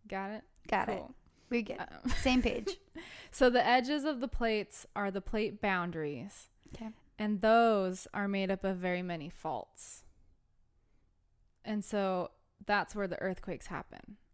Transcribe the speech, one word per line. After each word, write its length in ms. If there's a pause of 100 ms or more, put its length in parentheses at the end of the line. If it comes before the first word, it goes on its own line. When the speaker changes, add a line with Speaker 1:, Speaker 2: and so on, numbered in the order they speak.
Speaker 1:
Got 240
it? 120 (240)
Speaker 2:
Got 220
it. 100
Speaker 1:
Cool. 160 (340)
Speaker 2:
We 140
get 160 (240)
Speaker 1:
Um, 80
<laughs> 100
Speaker 2:
same 200
page. 360 (540)
Speaker 1:
So 180
the 160
edges 400
of 140
the 80
plates 580 (100)
are 160
the 100
plate 400
boundaries. 880 (260)
Speaker 2:
Okay. 140 (280)
Speaker 1:
And 240
those 720
are 140
made 240
up 120
of 140
very 240
many 280
faults. 760 (1600)
And 200
so 480 (340)
that's 300
where 120
the 140
earthquakes 460
happen. 500 (160)